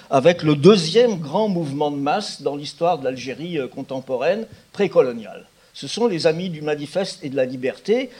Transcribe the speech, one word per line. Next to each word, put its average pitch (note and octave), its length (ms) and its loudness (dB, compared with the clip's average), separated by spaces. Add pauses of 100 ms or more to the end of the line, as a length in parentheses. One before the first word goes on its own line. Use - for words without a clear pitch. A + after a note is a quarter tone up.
avec D#3 340 4
le D3+ 120 4
deuxième F#3 640 6
grand F3 320 -2
mouvement D3+ 420 -2
de C#3+ 60 -6
masse D#3 440 -4
dans C#3+ 140 -2
l'histoire D#3+ 440 -2
de C3 40 -10
l'Algérie, C3 560 -6
euh, B2 80 -4
contemporaine, C3+ 760 -4 (260)
précoloniale. A#2+ 720 0 (280)
Ce C#3 160 -14
sont A#3 180 0
les E3 180 -2
Amis E3+ 240 0
du D3+ 120 -10
Manifeste D3+ 600 -6
et D3 80 -8
de C3 60 -8
la C3 80 0
Liberté, G3 640 -4 (100)